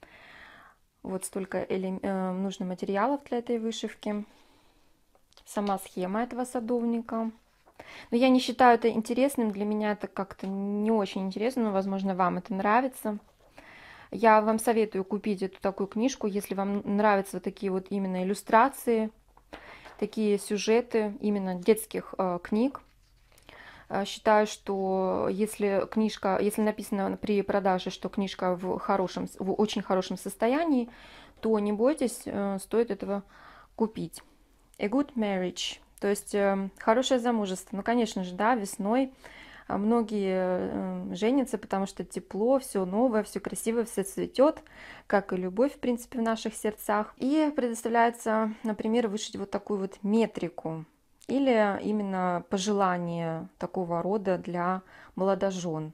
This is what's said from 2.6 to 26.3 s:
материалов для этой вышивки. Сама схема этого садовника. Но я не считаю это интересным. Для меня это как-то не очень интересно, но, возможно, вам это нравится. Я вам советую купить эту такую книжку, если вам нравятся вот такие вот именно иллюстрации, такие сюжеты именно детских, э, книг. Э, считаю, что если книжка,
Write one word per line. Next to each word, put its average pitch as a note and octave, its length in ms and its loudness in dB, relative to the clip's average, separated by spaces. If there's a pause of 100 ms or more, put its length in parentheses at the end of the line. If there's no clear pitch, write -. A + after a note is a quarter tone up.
материалов G3 600 -2
для A#3+ 100 -2
этой A#3+ 200 -2
вышивки. G#3+ 640 -6 (1200)
Сама G3+ 340 -2
схема F#3+ 440 -4
этого B3 220 -4
садовника. A#3 840 -2 (800)
Но A#3 60 2
я C4 140 6
не B3+ 100 8
считаю A#3+ 360 6
это A#3 140 4
интересным. A3+ 600 0
Для G3 120 -2
меня G#3 280 0
это G3+ 160 -6
как-то - 380 -8
не G3+ 440 -2
очень G3+ 360 0
интересно, A3+ 380 0
но, G#3+ 80 0
возможно, G3 420 0
вам F3+ 240 2
это F#3+ 160 -6
нравится. G#3+ 640 0 (920)
Я G#3+ 300 8
вам A3 180 2
советую G#3+ 460 2
купить G3+ 380 -2
эту - 180 -6
такую G3 280 -2
книжку, A3+ 380 -2
если G3+ 280 -2
вам G3 300 -2
нравятся G3+ 520 2
вот F3+ 80 -8
такие G3 280 -4
вот F#3+ 180 -4
именно F#3 340 -2
иллюстрации, A3 880 2 (880)
такие G#3 400 0
сюжеты G#3+ 840 0
именно G3 360 -2
детских, F#3 640 0
э, F3+ 240 0
книг. A#3+ 380 0 (1080)
Э, G3 160 -2
считаю, G#3+ 420 4
что F#3+ 840 -2
если G3 600 0
книжка, G#3 500 0